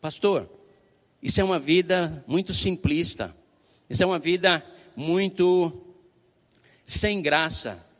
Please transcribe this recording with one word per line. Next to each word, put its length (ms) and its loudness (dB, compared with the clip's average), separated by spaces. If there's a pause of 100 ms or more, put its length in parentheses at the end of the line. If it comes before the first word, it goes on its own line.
Pastor, 480 -2 (720)
isso 180 -2
é 40 2
uma 160 0
vida 640 0
muito 280 -2
simplista, 800 -2 (540)
isso 120 0
é 40 4
uma 120 2
vida 480 2 (300)
muito 920 0 (1000)
sem 360 0
graça. 640 -2 (140)